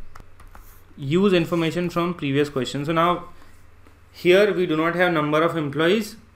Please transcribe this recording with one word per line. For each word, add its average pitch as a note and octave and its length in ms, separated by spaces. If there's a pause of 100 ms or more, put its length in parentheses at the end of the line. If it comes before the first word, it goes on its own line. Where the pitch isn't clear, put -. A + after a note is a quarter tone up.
(960)
Use F3 360
information E3+ 560
from F3 240
previous C#3+ 380
question. C3+ 340
So E3 80
now E3+ 360 (840)
here F#3+ 400
we F3 140
do D#3 100
not E3 200
have F3+ 180
number D3+ 280
of E3 140
employees D#3+ 600 (200)